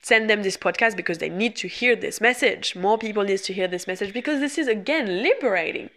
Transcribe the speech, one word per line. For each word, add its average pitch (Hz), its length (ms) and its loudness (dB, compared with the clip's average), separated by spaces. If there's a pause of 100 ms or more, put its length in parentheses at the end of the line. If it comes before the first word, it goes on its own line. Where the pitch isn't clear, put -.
Send 220 300 4
them 208 100 4
this 190 160 -2
podcast 208 380 2
because 170 240 -4
they 160 100 -2
need 214 280 0
to 190 100 -8
hear 240 280 2
this - 240 -6
message. 240 560 2
More 196 220 2
people 214 260 -2
need 196 200 0
to 190 100 -6
hear 185 140 0
this 175 180 -4
message 190 280 -4
because 269 260 -2
this 285 180 -2
is, 302 100 0
again, 220 540 0
liberating. 226 760 0